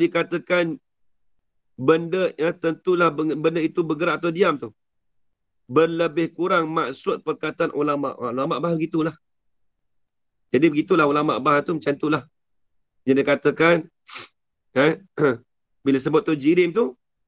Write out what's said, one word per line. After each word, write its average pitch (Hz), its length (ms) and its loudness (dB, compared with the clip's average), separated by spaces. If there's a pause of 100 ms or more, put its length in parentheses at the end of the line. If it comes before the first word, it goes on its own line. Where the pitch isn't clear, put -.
dikatakan 170 720 -2 (960)
benda, 165 640 0
ya, 165 160 0
tentulah 170 560 0
beng-, 156 280 -2
benda 160 240 0
itu 160 240 -2
bergerak 156 360 -2
atau 170 80 -2
diam 165 280 0
tu. 113 120 -10 (960)
Berlebih 165 680 0
kurang 170 360 0
maksud 156 540 -4
perkataan 156 500 -4
ulama'. 143 400 -2
Ha, 120 200 -6
ulama' 135 240 -2
bahas 165 200 -2
gitulah. 160 360 -2 (1400)
Jadi 151 160 4
begitulah 156 400 2
ulama' 147 320 0
bahas 147 240 0
tu, 175 80 -4
macam 151 160 -4
itulah. 151 320 -2 (800)
Dia 135 240 2
katakan, 160 560 2 (960)
eh, 190 240 2 (160)
<clears throat> 135 240 0 (420)
bila 135 140 2
sebut 151 240 0
tu 160 160 -2
jirim 170 320 2
tu, 240 240 -2 (340)